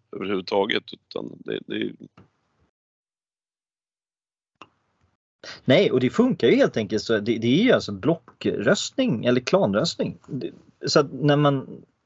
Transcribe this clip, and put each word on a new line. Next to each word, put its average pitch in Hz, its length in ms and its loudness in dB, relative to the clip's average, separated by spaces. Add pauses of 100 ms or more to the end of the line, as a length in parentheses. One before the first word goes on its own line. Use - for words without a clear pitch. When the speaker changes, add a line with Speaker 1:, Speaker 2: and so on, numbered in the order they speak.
(120)
Speaker 1:
överhuvudtaget, 98 800 -4
utan - 520 -14
det, 53 220 -8
det - 80 -8
är 104 40 -6
ju - 180 -6 (3750)
Speaker 2:
Nej, 165 260 6
och 131 100 2
det 123 100 2
funkar 226 380 2
ju 233 80 6
helt 208 200 2
enkelt 107 260 -2
så. - 100 -4
Det, 104 260 0
det 120 220 2
är - 20 2
ju 247 100 4
alltså 113 200 0
blockröstning 123 1300 -2
eller 123 160 2
klanröstning. 123 880 -2
Det, - 260 -8 (340)
så 156 140 4
att 143 120 -2
när 143 240 2
man, 143 460 0 (240)